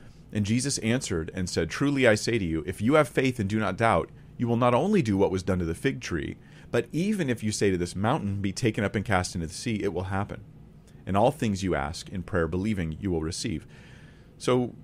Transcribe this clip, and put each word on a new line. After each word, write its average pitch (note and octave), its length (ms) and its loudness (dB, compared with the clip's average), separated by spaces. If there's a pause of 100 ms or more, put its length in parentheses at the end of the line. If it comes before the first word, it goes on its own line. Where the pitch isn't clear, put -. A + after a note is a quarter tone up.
(340)
And G#2 120 0
Jesus B2+ 340 0
answered A2 540 -2
and F#2 160 -4
said, E2 200 0
"Truly C#3 360 2
I G#2+ 100 8
say A2+ 220 0
to G2 80 -2
you, D#2+ 220 0
if F#2+ 140 -6
you B2+ 140 4
have D3+ 120 6
faith B2+ 320 0
and G2 100 0
do A2 100 0
not F#2+ 180 -2
doubt, G#2+ 320 4 (280)
you A#2+ 120 -2
will A#2 80 2
not B2 160 4
only F3+ 280 4
do G#2+ 160 2
what F#2 140 4
was F#2 120 0
done F#2 160 0
to F2 60 0
the D#2+ 100 -2
fig C3+ 260 -2
tree, - 340 -4 (360)
but A#2+ 200 2
even F#3 380 0
if A#2 120 -2
you G#3 120 0
say G2+ 180 2
to F#2 60 4
this F2 180 -2
mountain, G2+ 460 0
'Be G2 100 -2
taken A#2 320 0
up F#2+ 120 0
and G2 100 -2
cast F2+ 280 0
into E2+ 140 -4
the D2+ 60 -12
sea,' A2 300 -4
it G2 100 -2
will F2+ 120 -4
happen." G2 360 -6 (640)
And F#2+ 120 0
all A#2+ 140 6
things G2+ 320 -2
you F2 120 2
ask C#2+ 340 -4
in F#2 120 -8
prayer, E2 260 0
believing, F2+ 540 -2
you G2 100 -2
will E2 100 0
receive. - 440 -4 (720)
So B2 460 0